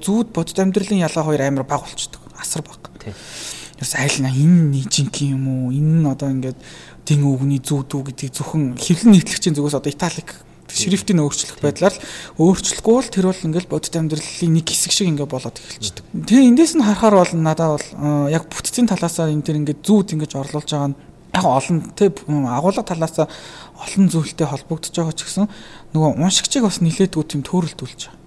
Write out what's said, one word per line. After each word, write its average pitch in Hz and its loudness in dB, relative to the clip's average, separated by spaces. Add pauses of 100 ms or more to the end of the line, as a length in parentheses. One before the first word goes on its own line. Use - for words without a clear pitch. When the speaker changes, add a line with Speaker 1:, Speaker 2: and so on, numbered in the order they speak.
Speaker 1:
зүүд 220 0
бодит - -4
амьдралын 190 2
ялгаа 156 -2
хоёр 147 0
амар 135 -2
баг 143 -4
болчдөг. - -12 (180)
Асар - -6
баг. - -20 (220)
Speaker 2:
Тийм. 107 -12 (640)
Speaker 1:
Ерөөс - -6
аль 139 -2
нь 131 -2 (100)
энэ 170 6 (100)
нэг 135 -2
жинхэнэ 139 -2
юм 135 -4
уу? 127 -2
Энэ 156 2
нь 156 2
одоо 135 -4
ингээд 131 -4 (480)
дэн 147 2
үгний 139 0
зүүд 139 -4
үү 139 -4
гэдгийг 131 -10
зөвхөн - -4 (160)
хэвлэн 208 6
нийтлэгчийн - -2
зүгээс 147 -2
одоо 139 -4
италик - -6 (360)
шрифтийг 190 0
өөрчлөх - -4
Speaker 2:
Тийм. - -2
Speaker 1:
байдлаар 180 2
л - -14 (400)
өөрчлөхгүй 185 4
бол 262 -2
тэр 185 2
бол 185 -4
ингээд 165 -2
бодит - -6
амьдралын 156 -2
нэг 160 0
хэсэг - -2
шиг 202 0
ингээд 143 -4
болоод 127 -8
эхэлчихдэг. - -12 (200)
Тэгээ 254 8
эндээс 320 6
нь 311 4
харахаар 208 4
бол 180 4
надад 160 2
бол, - -8 (440)
э, - 0
яг 160 0
бүтцийн - 0
талаасаа 170 -2
энэ 151 -2
тэр 151 0
ингээд 147 -4
зүүд 202 4
ингэж 151 -6
орлуулж 143 -6
байгаа 143 0
нь 139 -6 (400)
яг 185 0
олон, 143 2 (160)
тэ, 202 4 (160)
агуулга 147 0
талаасаа 160 -2 (500)
олон 190 2
зүйлтэй 160 -2
холбогдож 143 -8
байгаа 160 -4
ч - -8
гэсэн 202 0 (480)
нөгөө 156 2
уншигчийг 190 0
бас - -4
нилээдгүй 160 0
тийм 143 -4
төөрөлдүүлж - -4
байгаа. - -20 (100)